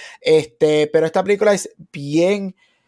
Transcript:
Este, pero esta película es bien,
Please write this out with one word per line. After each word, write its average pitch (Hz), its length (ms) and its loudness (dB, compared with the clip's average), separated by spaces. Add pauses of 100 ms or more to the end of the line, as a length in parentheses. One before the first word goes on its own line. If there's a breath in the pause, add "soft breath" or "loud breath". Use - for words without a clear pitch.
(200 loud breath)
Este, 151 720 0
pero 160 140 2
esta 185 180 -2
película 202 300 0
es 196 160 -4 (240)
bien, 175 640 -2 (320)